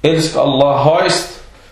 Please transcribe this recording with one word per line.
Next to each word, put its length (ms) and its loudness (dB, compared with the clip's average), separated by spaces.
elsker 380 0
Allah 360 2
højst, 640 0